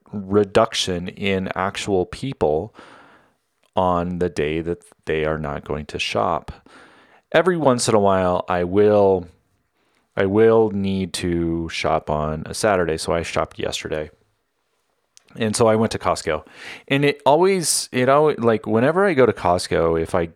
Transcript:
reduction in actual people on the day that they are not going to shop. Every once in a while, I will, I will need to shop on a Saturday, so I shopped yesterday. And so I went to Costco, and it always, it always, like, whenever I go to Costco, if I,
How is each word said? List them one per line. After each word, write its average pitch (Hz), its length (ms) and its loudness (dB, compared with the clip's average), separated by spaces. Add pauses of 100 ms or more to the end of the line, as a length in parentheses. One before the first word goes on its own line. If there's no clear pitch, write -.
(120)
reduction 98 960 0
in 95 460 -4
actual 95 500 -2
people 90 680 -4 (1000)
on 90 440 0
the 90 100 0
day 78 320 -2
that 85 240 -6 (220)
they 78 180 -2
are 78 140 -2
not 73 260 -8
going 73 220 -6
to - 120 -12
shop. 98 540 -4 (800)
Every 170 240 2
once 131 320 2
in 117 60 4
a 107 60 4
while, 92 460 2
I 90 180 -2
will, 98 600 4 (880)
I 101 100 0
will 110 440 4
need 98 440 -4
to 82 560 -4
shop 78 400 -2
on 78 340 -4
a - 80 -12
Saturday, 90 460 0
so 85 160 -4
I 85 80 -2
shopped - 360 -6
yesterday. 78 520 -6 (1300)
And 107 180 -2
so 117 140 4
I 110 80 4
went 110 160 0
to 107 80 -6
Costco, 80 440 -4 (440)
and 139 160 0
it 143 200 0
always, 175 680 2
it 127 160 2
always, 147 320 2
like, 113 260 0
whenever 139 400 2
I 185 80 0
go 127 120 6
to 107 60 2
Costco, 85 720 0
if 80 100 -6
I, 85 240 -2